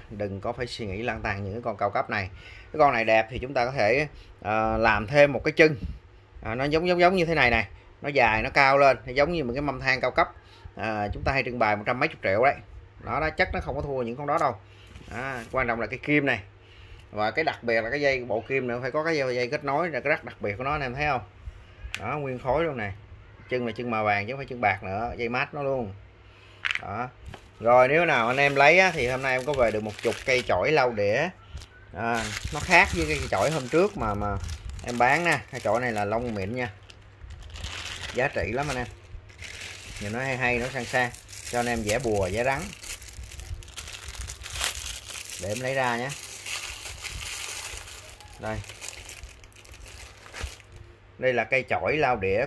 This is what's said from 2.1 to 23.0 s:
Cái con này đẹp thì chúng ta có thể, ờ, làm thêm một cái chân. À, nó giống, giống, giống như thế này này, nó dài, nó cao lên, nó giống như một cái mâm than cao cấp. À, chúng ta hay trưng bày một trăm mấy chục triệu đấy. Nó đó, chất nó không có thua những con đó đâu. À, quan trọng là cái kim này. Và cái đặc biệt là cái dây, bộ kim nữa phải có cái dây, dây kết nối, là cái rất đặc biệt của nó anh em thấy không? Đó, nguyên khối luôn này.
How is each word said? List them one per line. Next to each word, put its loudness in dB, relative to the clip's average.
Cái 2
con 8
này 2
đẹp 6
thì -8
chúng -6
ta 2
có 0
thể, 4
ờ, 0
làm 4
thêm 8
một -2
cái 0
chân. 8
À, -4
nó 0
giống, 2
giống, 4
giống 8
như 4
thế 0
này 6
này, 4
nó -6
dài, 6
nó -2
cao 8
lên, 8
nó -8
giống 4
như 0
một -2
cái -4
mâm -2
than 0
cao 0
cấp. 2
À, -2
chúng -8
ta 2
hay 2
trưng -4
bày 4
một -2
trăm 0
mấy 4
chục -14
triệu 4
đấy. 6
Nó -4
đó, 0
chất 0
nó -4
không -4
có -4
thua -4
những -4
con -8
đó 2
đâu. 2
À, -6
quan 0
trọng 0
là -2
cái -8
kim 2
này. 2
Và 0
cái 0
đặc -4
biệt 2
là -4
cái -2
dây, 2
bộ -2
kim 0
nữa -2
phải -4
có 0
cái 0
dây, 0
dây 0
kết -4
nối, 0
là -4
cái 0
rất 0
đặc -12
biệt -2
của -6
nó -2
anh -2
em -4
thấy -2
không? 2
Đó, -4
nguyên -4
khối 2
luôn -2
này. -4